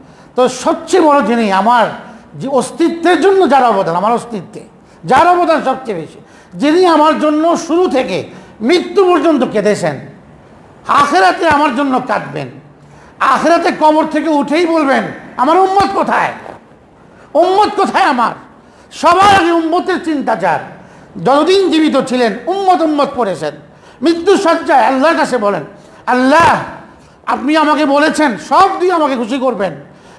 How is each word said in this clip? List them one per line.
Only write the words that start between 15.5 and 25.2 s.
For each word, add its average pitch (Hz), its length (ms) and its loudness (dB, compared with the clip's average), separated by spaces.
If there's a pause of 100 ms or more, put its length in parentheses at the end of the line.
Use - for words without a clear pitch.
উম্মত 381 240 2 (100)
কোথায়? 208 380 -2 (1040)
উম্মত 370 420 2
কোথায় 370 280 0
আমার?" 254 300 0 (580)
সবার 381 440 4
আগে 339 160 2
উম্মতের 339 540 -2
চিন্তা 262 300 -2
যার, 165 240 -2 (640)
যতদিন 330 460 2
জীবিত 302 260 0 (100)
ছিলেন 240 380 -2
উম্মত 370 360 0
উম্মত 294 340 0
করেছেন, 160 400 -4 (460)
মৃত্যু 339 360 2
সজ্জায় 311 480 2
আল্লাহর 269 320 0
কাছে 254 200 -2